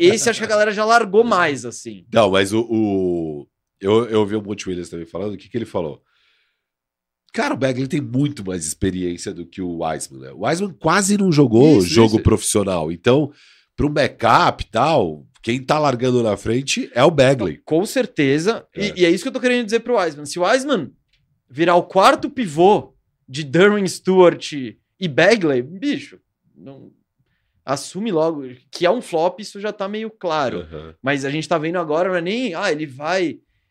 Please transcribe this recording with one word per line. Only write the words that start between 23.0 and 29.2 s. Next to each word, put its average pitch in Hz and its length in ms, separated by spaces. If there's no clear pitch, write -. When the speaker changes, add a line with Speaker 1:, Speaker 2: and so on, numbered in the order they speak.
Speaker 1:
de 139 160
Derwin 190 420
Stewart 180 640
e 147 560
Bagley, 156 540
bicho, 180 560
não... 127 340
assume 180 460
logo 160 320
que - 120
é 170 60
um 240 100
flop, 175 400